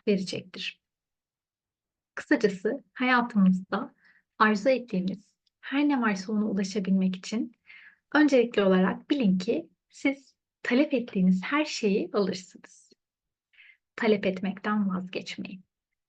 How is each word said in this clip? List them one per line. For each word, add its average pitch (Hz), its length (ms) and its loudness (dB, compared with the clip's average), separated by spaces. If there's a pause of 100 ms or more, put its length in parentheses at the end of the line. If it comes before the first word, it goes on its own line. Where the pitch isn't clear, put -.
verecektir. - 760 -4 (1300)
Kısacası 220 680 -2 (100)
hayatımızda 226 1000 2 (460)
arzu 214 300 2
ettiğimiz 190 580 -2 (340)
her 294 280 0
ne 269 120 0
varsa 214 320 -2
ona 208 120 0
ulaşabilmek 190 720 0
için 226 360 -6 (640)
öncelikli 254 480 4
olarak 190 460 2
bilin 208 280 2
ki 240 320 -4 (200)
siz - 460 -6 (280)
talep 294 300 2
ettiğiniz 185 500 2
her 294 220 -2
şeyi 220 480 -2
alırsınız. - 800 -6 (1040)
Talep 214 300 0
etmekten 196 640 -2
vazgeçmeyin. 185 760 -8 (460)